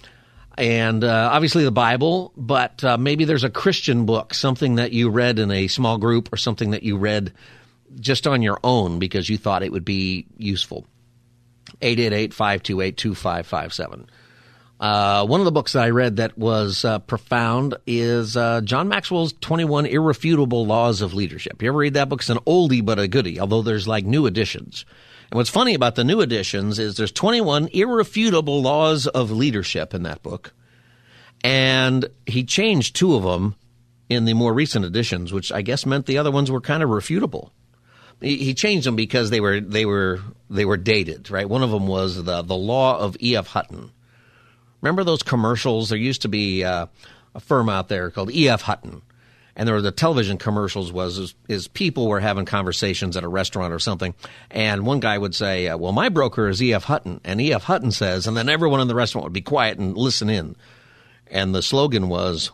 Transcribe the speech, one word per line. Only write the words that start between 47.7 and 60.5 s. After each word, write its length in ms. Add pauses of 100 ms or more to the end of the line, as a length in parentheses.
out 180
there 220
called 200
E 180
F 120
Hutton. 420 (540)
And 120
there 80
were 60
the 100
television 440
commercials 560
was, 240
is, 180 (140)
is 200
people 400
were 100
having 260
conversations 720
at 60
a 60
restaurant 440
or 60
something. 340 (380)
And 340
one 140
guy 180
would 160
say, 360
uh, 80
"Well, 160
my 160
broker 400
is 120
E 140
F 80
Hutton." 420
And 160
E 120
F 100
Hutton 300
says, 340
and 100
then 120
everyone 320
in 80
the 80
restaurant 260
would 100
be 100
quiet 360
and 180
listen 320
in. 280 (720)